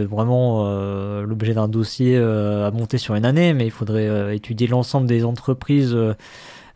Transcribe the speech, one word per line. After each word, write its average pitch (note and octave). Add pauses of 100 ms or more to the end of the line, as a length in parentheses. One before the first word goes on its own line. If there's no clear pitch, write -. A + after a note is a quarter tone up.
vraiment, A2+
euh, G2+
l'objet A2
d'un A2
dossier, A2+
euh, G#2
à -
monter A2+
sur A2
une G#2+
année, D#3+
mais B2
il A2
faudrait, G#2+
euh, G#2
étudier A2+
l'ensemble B2
des A#2
entreprises, B2+
euh, A2 (640)